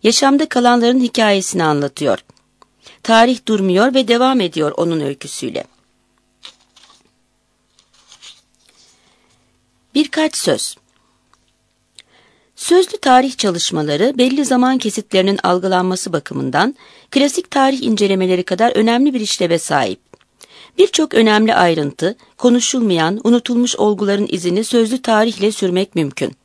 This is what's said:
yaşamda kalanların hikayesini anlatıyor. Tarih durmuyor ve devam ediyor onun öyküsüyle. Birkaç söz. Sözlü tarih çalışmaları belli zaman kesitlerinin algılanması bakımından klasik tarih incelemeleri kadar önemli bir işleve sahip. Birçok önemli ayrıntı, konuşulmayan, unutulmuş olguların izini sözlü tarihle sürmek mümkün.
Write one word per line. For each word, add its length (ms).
yaşamda 460
kalanların 500
hikayesini 640
anlatıyor. 600
Tarih 440
durmuyor 460
ve 140
devam 340
ediyor 360
onun 220
öyküsüyle. 640
Birkaç 420
söz. 380
Sözlü 420
tarih 400
çalışmaları 800
belli 280
zaman 320
kesitlerinin 680
algılanması 720
bakımından 640
klasik 400
tarih 300
incelemeleri 640
kadar 280
önemli 420
bir 60
işleve 400
sahip. 400
Birçok 360
önemli 420
ayrıntı, 600
konuşulmayan, 840
unutulmuş 520
olguların 540
izini 340
sözlü 380
tarihle 500
sürmek 440
mümkün. 380